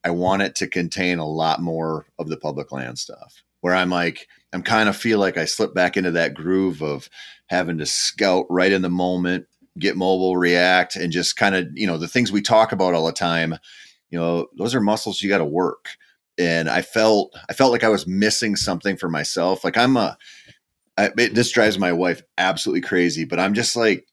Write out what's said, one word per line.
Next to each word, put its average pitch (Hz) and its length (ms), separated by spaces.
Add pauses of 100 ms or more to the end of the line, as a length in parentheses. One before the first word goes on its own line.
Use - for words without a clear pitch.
I 87 60
want 92 320
it - 120
to - 120
contain 90 500
a 80 80
lot 80 360
more 80 440 (140)
of 80 100
the 76 80
public 71 340
land 65 280
stuff, - 440 (180)
where 90 120
I'm 90 160
like, 87 380 (260)
I'm 90 80
kinda 110 320
feel 110 240
like 95 180
I 82 100
slip - 280
back 87 240
into 92 140
that 80 240
groove 87 480
of 71 260 (380)
having 87 320
to 76 60
scout - 640
right 90 220
in 95 100
the 90 80
moment, 90 580 (300)
get 90 200
mobile, 92 400
react, 90 580
and 87 160
just 87 240
kinda, 95 380
you 95 140
know, 82 100
the 82 100
things 120 240
we 101 100
talk - 300
about 92 220
all 80 140
the 80 40
time, 82 440 (560)
you 85 80
know, 85 280 (100)
those 117 180
are 127 40
muscles 104 420
you 98 80
gotta 98 140
work. 82 540 (400)
And 82 320
I 90 140
felt, 110 520 (140)
I - 40
felt 131 180
like 117 120
I 113 60
was 98 180
missing 104 480
something 92 420
for 90 120
myself. 85 540
Like, 85 120
I'm 123 220
a, 104 200 (800)
I, 104 200
it, 117 160
this 120 180
drives 107 280
my 90 120
wife 85 300 (160)
absolutely - 440
crazy, 85 440
but 85 140
I'm 98 140
just 120 220
like 110 380